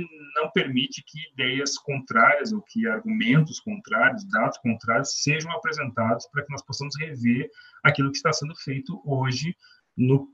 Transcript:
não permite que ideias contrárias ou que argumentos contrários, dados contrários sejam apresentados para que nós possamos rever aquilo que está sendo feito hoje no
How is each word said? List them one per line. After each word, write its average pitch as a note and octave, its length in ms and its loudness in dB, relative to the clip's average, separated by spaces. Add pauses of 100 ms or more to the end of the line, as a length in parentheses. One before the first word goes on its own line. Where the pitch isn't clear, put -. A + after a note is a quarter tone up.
(360)
não D#3 160 0
permite C3+ 520 0
que - 140 -20 (140)
ideias C3+ 440 -2
contrárias A#2+ 760 2
ou G#2 100 -2
que A2+ 240 -2
argumentos A2 720 2
contrários, G#2+ 720 0
dados A#2 280 0
contrários A#2 680 0
sejam D#3 260 0
apresentados A#2+ 800 -2
para C#3+ 140 -4
que - 80 -12
nós C3+ 120 -10
possamos C#3 320 -8
rever C3 540 -2 (320)
aquilo C#3 300 2
que C#3 40 -6
está D#3 160 2
sendo D3+ 220 -6
feito C3+ 500 -8
hoje C3 520 -2 (400)
no C3+ 380 4